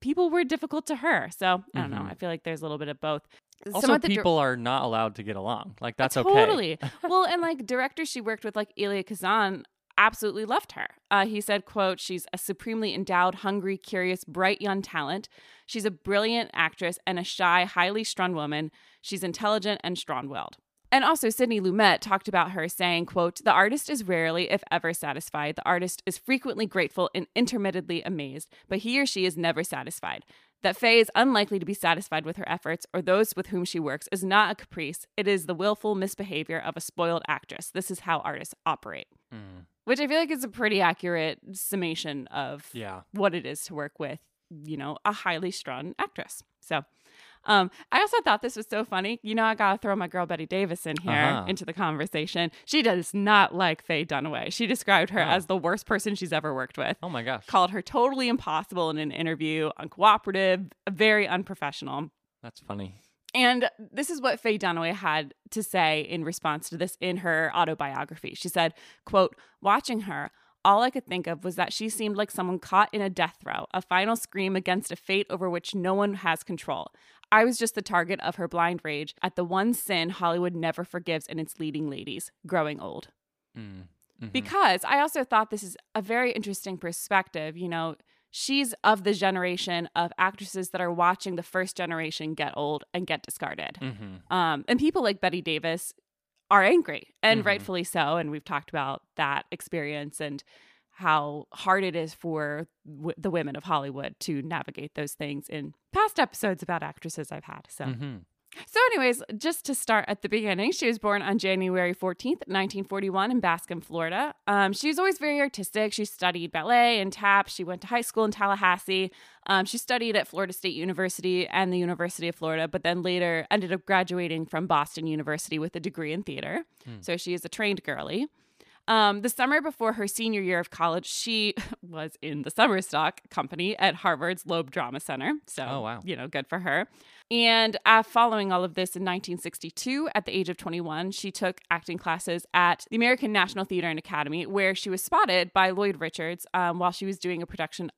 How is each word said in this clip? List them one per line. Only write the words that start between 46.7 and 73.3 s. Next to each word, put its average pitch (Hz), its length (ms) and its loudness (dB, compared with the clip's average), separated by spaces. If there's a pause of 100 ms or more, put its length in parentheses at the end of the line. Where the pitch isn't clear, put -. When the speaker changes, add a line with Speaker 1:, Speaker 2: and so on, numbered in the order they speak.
Speaker 1:
um, 190 260 4 (200)
I 285 100 4
also 427 200 2
thought 233 220 2
this 247 140 -4
was 202 120 -8
so 220 160 -2
funny. 208 380 -2
You 214 120 -4
know, 226 100 2
I 220 100 2
gotta 202 240 2
throw 202 180 0
my 180 100 -2
girl 180 200 -2
Bette 160 200 -4
Davis 180 400 -2
in 156 120 -2
here 147 140 -2
Speaker 2:
Uh-huh. 139 360 2
Speaker 1:
into 185 160 -4
the 165 80 -8
conversation. 160 800 -2 (140)
She 302 160 2
does 185 320 2
not 202 400 6
like 170 280 2
Faye 160 220 0
Dunaway. 143 480 -4
She 233 140 -2
described 190 440 2
her 196 120 0
Speaker 2:
Oh. 135 140 2
Speaker 1:
as 190 100 -2
the 190 100 0
worst 175 300 -2
person 208 280 0
she's 175 180 -6
ever 156 220 0
worked 131 220 -6
with. 127 260 -2
Speaker 2:
Oh 175 60 -6
my 127 140 -4
gosh. 120 240 -4
Speaker 1:
Called 180 240 4
her 214 120 -4
totally 254 460 2
impossible 165 640 0
in 151 80 -2
an 151 120 -4
interview, 156 600 -2 (100)
uncooperative, 190 920 2 (180)
very 208 380 4
unprofessional. 151 840 -6 (320)
Speaker 2:
That's 120 180 -16
funny. 101 400 -10 (320)
Speaker 1:
And 247 460 4
this 220 320 -6
is 311 100 -6
what 240 200 0
Faye 214 180 2
Dunaway 170 340 0
had 156 420 -2 (160)
to 220 120 -4
say 156 380 2
in 165 240 -4
response 156 440 -4
to 170 80 -10
this 180 240 -4
in 180 180 -2
her 165 360 0
autobiography. 151 800 -4
She - 140 -8
said, 165 260 0 (300)
quote, 190 320 4 (260)
"Watching 214 380 2
her, 156 320 -8 (320)
all 202 180 8
I 254 80 4
could 254 160 -4
think 180 220 -4
of 170 160 -4
was 180 100 -4
that 175 180 0
she 220 160 -2
seemed 214 280 -2
like 208 160 0
someone 180 260 -2
caught 202 340 4
in 214 80 -2
a 196 80 0
death 180 320 -2